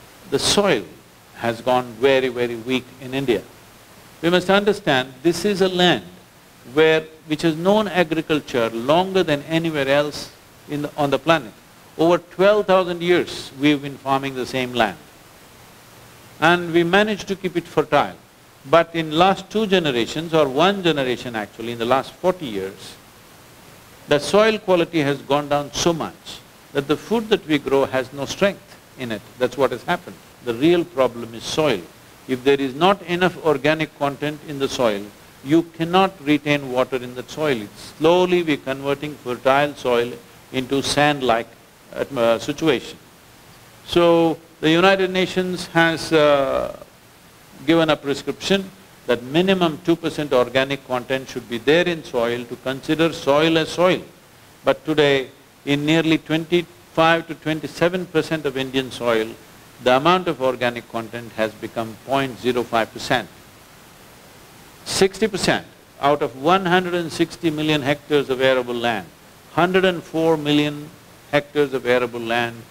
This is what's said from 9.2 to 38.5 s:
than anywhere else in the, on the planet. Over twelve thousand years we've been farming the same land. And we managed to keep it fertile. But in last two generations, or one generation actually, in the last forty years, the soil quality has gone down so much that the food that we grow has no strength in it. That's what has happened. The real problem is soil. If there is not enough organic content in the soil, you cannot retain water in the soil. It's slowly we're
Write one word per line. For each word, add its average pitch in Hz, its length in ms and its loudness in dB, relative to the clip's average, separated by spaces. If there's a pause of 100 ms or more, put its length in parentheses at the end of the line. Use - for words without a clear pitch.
than 147 200 -2
anywhere 160 440 -2
else 143 440 0 (400)
in 147 120 -4
the, 143 140 -6
on 143 140 0
the 135 80 2
planet. 139 340 0 (460)
Over 170 180 4
twelve 202 500 2
thousand 180 360 0
years 170 580 0
we've 143 220 2
been 139 160 -12
farming 135 380 -2
the 123 100 -4
same 127 260 -6
land. 113 240 0 (1400)
And 170 320 2
we 170 100 4
managed 202 460 0
to 190 80 -4
keep 175 220 -6
it - 100 -4
fertile. 127 480 0 (540)
But 165 240 4
in 160 240 -4
last 185 320 2
two 214 160 0
generations, 156 680 0
or 156 160 4
one 180 340 2
generation 127 540 -2
actually, 113 360 -8
in 120 60 -8
the 113 60 -4
last 123 300 0
forty 180 320 -4
years, 98 480 -10 (1120)
the 143 100 4
soil 214 400 4
quality 170 440 0
has 139 160 0
gone 143 320 -2
down 143 240 -2
so - 180 0
much - 480 -10 (320)
that 139 160 -4
the 151 80 0
food 214 320 -4
that 208 180 -2
we 151 120 0
grow 135 260 2
has 127 300 -4
no 139 100 -8
strength - 500 -4 (240)
in 123 140 -8
it. 104 80 -6 (180)
That's 123 200 -2
what 131 140 2
has 120 100 -6
happened. 175 340 -6 (300)
The 120 80 -2
real 170 280 2
problem 117 520 -4
is 110 100 -14
soil. 135 380 -2 (440)
If 127 160 -4
there 139 160 4
is 135 160 -4
not 185 280 2
enough 175 420 -2
organic 151 540 0
content 147 500 -6
in 143 100 -10
the 135 100 -2
soil, 107 340 -2 (420)
you 160 200 2 (120)
cannot 185 360 0 (100)
retain 143 500 -2
water 127 240 0
in 123 180 -10
the 123 140 -10
soil. 147 320 -4
It's - 380 -14
slowly 180 440 2
we're 156 140 -2